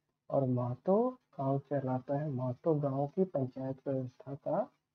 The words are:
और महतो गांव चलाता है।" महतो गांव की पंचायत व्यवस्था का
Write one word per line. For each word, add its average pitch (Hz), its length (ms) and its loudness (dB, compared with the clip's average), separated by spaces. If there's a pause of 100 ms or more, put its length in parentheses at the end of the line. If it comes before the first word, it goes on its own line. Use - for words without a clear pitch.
(300)
और 139 160 2
महतो 127 640 2
गांव 139 500 -2
चलाता 131 580 -2
है।" 151 120 -2
महतो 127 460 0
गांव 139 320 0
की 190 160 0
पंचायत 135 640 -4
व्यवस्था 135 480 -4
का 170 360 -2 (240)